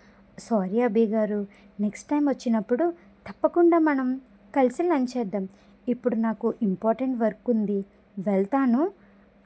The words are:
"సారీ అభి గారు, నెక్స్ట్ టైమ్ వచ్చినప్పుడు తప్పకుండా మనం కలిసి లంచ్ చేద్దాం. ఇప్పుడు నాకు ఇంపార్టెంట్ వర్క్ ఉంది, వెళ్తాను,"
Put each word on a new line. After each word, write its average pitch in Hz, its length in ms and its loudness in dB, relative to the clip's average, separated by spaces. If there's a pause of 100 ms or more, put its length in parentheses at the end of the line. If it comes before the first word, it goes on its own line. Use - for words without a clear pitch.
(380)
"సారీ 202 420 -2
అభి 226 260 2
గారు, 208 400 -2 (340)
నెక్స్ట్ 208 280 -6
టైమ్ 294 200 0
వచ్చినప్పుడు 247 640 0 (360)
తప్పకుండా 339 500 4
మనం 269 420 0 (360)
కలిసి 254 260 2
లంచ్ 254 360 0
చేద్దాం. 196 300 -4 (400)
ఇప్పుడు 247 280 -2
నాకు 226 460 -2
ఇంపార్టెంట్ 226 580 0
వర్క్ 220 300 -2
ఉంది, 202 340 0 (340)
వెళ్తాను," 233 720 0 (560)